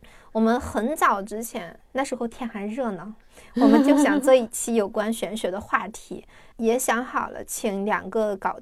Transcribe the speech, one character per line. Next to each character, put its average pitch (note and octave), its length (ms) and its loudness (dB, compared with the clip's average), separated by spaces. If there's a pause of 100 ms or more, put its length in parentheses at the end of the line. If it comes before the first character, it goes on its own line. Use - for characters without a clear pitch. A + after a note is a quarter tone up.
(340)
我 A3 60 0
们 A3+ 200 4
很 B3+ 340 -4
早 C4 280 2
之 G#3+ 200 -10
前， G3+ 320 -10 (200)
那 C4+ 100 0
时 C4+ 100 -4
候 A#3 140 -4
天 A#3 200 -10
还 G3+ 180 -8
热 A3+ 260 -4
呢， F#3 240 -12 (400)
我 B3+ 100 4
们 C#4+ 200 8
就 C#4 120 6
想 C#4 220 4
做 C#4+ 140 6
一 B3 140 6
期 - 280 -4
有 G3+ 120 2
关 G#3+ 240 -2
玄 G#3 240 -6
学 G#3+ 140 -4
的 F#3+ 100 -6
话 G3+ 280 -2
题， - 360 -14 (160)
<laughs> - 180 -20
也 A3+ 200 2
想 B3 260 0
好 B3 260 -4
了 - 160 -12
请 G3 400 -4
两 F#3+ 240 -2
个 G#3+ 260 -2
搞 F#3+ 260 -6